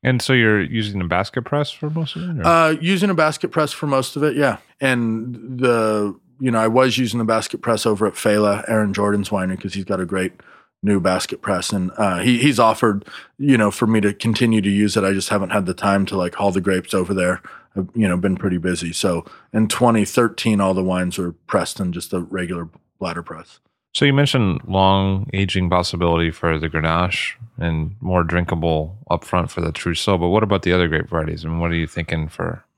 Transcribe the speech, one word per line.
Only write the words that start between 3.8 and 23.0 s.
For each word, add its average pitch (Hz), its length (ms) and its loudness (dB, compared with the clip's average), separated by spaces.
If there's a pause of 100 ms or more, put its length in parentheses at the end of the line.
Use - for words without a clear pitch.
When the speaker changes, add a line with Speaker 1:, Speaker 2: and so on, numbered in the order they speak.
Speaker 2:
most 135 300 0
of 147 80 -2
it, 147 100 0
yeah. 135 220 2 (240)
And 123 800 -2
the, 110 580 2 (220)
you 131 100 0
know, 117 80 2
I 110 100 4
was 123 300 4
using 120 200 0
the 117 60 0
basket 110 380 -2
press 113 240 0
over 107 200 2
at 95 80 -2
Fela, 104 520 2
Aaron 107 280 0
Jordan's 101 340 0
winery, 92 320 -4
'cause 92 140 -8
he's 98 100 -6
got 95 160 -4
a 92 60 -2
great 92 260 -2 (500)
new 101 160 2
basket 92 420 0
press. 92 300 -4
And, 92 260 -2
uh, 98 220 0
he, 120 200 2
he's 123 200 2
offered, 110 460 2 (340)
you 135 180 4
know, 107 140 4
for 117 160 0
me 110 140 4
to 101 120 2
continue 113 480 2
to 98 100 2
use 101 260 2
it. 101 80 2
I 98 80 2
just 98 160 -2
haven't 98 220 -2
had 101 160 0
the 90 80 -2
time 98 320 2
to, 98 100 -6
like, 87 180 -2
haul 101 160 0
the 95 100 0
grapes 92 340 -2
over 92 200 0
there. 90 260 0 (360)
I've, 92 180 -4
you 110 140 2
know, 90 80 0
been 92 200 0
pretty 90 220 -2
busy. 85 340 -4
So 87 320 -2 (280)
in 110 160 2
twenty 113 360 2
thirteen, 110 560 0
all 95 140 2
the 92 80 0
wines 92 340 -2
were 87 160 -4
pressed - 480 -4
in 90 120 -2
just 87 200 -10
a 90 80 -2
regular 87 480 -6 (300)
bladder 87 240 -6